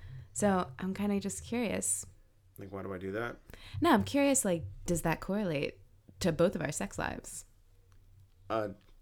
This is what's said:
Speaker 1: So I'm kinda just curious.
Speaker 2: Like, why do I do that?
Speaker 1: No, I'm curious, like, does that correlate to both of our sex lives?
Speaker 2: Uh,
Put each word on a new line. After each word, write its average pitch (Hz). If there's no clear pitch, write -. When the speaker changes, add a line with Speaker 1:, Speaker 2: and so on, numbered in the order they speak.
Speaker 1:
So 190
I'm 190
kinda 202
just 196
curious. 202
Speaker 2:
Like, 98
why 98
do 98
I 92
do 95
that? 117
Speaker 1:
No, 330
I'm 208
curious, 277
like, 175
does 170
that 160
correlate 185
to 170
both 170
of 170
our 143
sex -
lives? -
Speaker 2:
Uh, 107